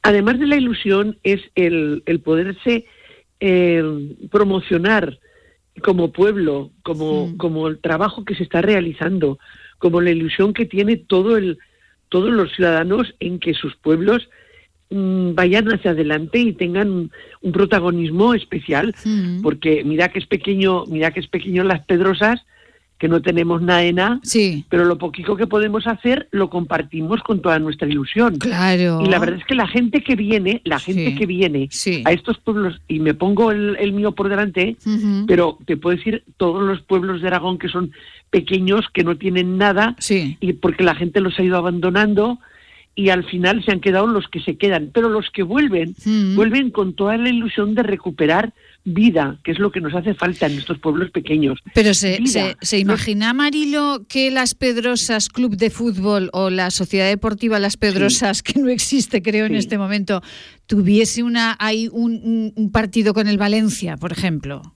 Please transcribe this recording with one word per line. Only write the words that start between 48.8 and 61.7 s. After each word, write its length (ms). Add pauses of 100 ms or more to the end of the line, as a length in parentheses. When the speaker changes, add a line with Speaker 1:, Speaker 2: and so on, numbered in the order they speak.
Speaker 1:
vida, 600
que 80
es 80
lo 100
que 100
nos 140
hace 180
falta 340
en 120
estos 200
pueblos 320
pequeños. 500 (120)
Speaker 2:
Pero 220
se, 240
Speaker 1:
Vida. 80
Speaker 2:
se, 340
se 180
Speaker 1:
Los 40
Speaker 2:
imagina, 500
Marilo, 760
que 220
Las 240
Pedrosas 760
Club 260
de 140
Fútbol 640
o 160
la 200
Sociedad 380
Deportiva 520
Las 140
Speaker 1:
Sí. 40
Speaker 2:
Pedrosas, 640
que 180
no 80
existe, 540
creo, 240
en 60
Speaker 1:
Sí. 60
Speaker 2:
este 200
momento, 420 (460)
tuviese 560
una, 380
hay 300